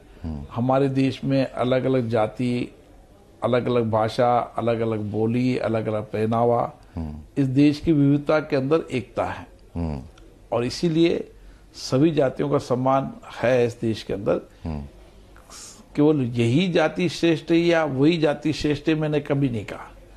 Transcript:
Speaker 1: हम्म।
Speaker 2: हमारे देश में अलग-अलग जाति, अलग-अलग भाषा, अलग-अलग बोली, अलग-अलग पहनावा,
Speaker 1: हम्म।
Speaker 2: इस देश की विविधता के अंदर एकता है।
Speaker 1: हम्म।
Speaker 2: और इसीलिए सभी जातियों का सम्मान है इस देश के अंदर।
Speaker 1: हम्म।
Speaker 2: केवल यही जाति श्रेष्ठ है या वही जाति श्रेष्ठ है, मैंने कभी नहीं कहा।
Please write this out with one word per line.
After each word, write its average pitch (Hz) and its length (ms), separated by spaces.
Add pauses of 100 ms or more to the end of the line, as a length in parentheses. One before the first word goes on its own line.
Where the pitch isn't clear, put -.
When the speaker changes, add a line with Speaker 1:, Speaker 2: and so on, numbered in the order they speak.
(220)
Speaker 1:
हम्म। 76 320
Speaker 2:
हमारे 131 340
देश 135 360
में 135 220
अलग-अलग 127 640
जाति, 120 680 (680)
अलग-अलग 120 460
भाषा, 113 480
अलग-अलग 113 640
बोली, 113 580
अलग-अलग 110 440
पहनावा, 117 680 (220)
Speaker 1:
हम्म। 78 480
Speaker 2:
इस 135 40
देश 143 320
की 165 140
विविधता 143 480
के 147 160
अंदर 139 240 (120)
एकता 110 320
है। 87 220 (300)
Speaker 1:
हम्म। 78 260 (500)
Speaker 2:
और 120 120
इसीलिए 165 680 (440)
सभी 139 360
जातियों 143 400
का 143 80
सम्मान 135 540 (300)
है 120 240
इस 113 140
देश 110 220
के - 100
अंदर। - 360 (160)
Speaker 1:
हम्म। 76 180 (1120)
Speaker 2:
केवल 147 280
यही 120 500
जाति 170 360
श्रेष्ठ 165 420
है 170 60
या 170 280
वही 143 340
जाति 151 340
श्रेष्ठ 147 360
है, 160 60
मैंने 151 260
कभी 143 280
नहीं 110 160
कहा। - 260 (260)